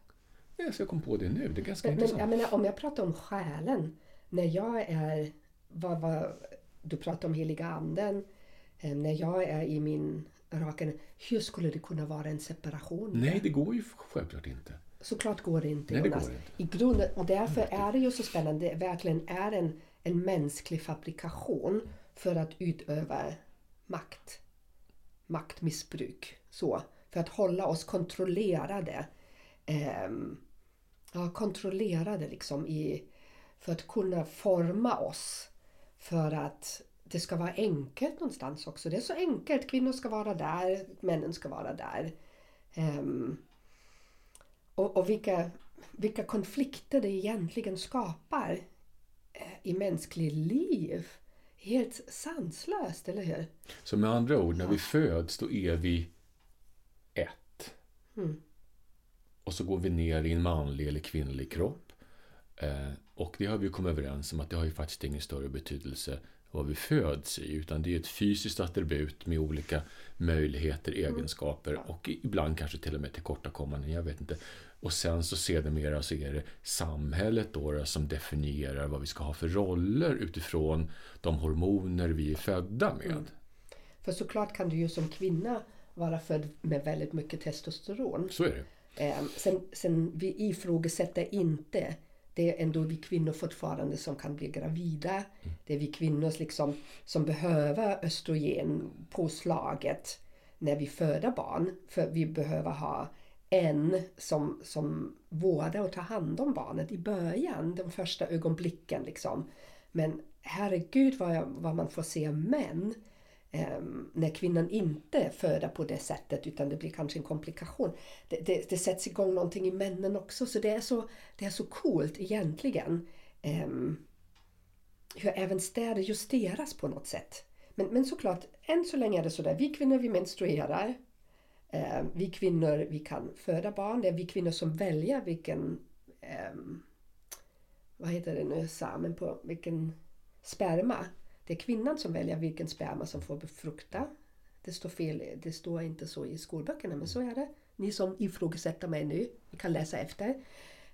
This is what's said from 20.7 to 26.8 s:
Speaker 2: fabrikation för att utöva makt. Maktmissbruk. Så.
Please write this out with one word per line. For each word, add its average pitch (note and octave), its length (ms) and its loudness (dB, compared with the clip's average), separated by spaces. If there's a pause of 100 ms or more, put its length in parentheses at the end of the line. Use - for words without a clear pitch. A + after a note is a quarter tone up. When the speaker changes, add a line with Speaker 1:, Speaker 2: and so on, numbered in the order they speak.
Speaker 2:
fabrikation - 1000 -2 (340)
för F3 200 2
att D#3+ 140 2 (100)
utöva D3 760 -2 (520)
makt. - 540 -10 (880)
Maktmissbruk. - 1080 -4 (140)
Så. A#2 320 0 (280)